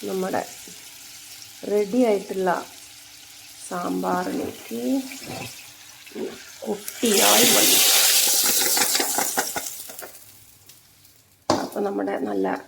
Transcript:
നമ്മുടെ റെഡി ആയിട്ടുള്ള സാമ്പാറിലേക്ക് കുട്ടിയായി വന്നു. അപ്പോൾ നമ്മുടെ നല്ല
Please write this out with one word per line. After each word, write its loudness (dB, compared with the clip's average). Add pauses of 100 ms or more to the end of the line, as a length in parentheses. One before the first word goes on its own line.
നമ്മുടെ -2 (1300)
റെഡി 2
ആയിട്ടുള്ള 0 (1160)
സാമ്പാറിലേക്ക് -4 (1800)
കുട്ടിയായി 4 (100)
വന്നു. 6 (3750)
അപ്പോൾ -6
നമ്മുടെ -2 (140)
നല്ല 0 (220)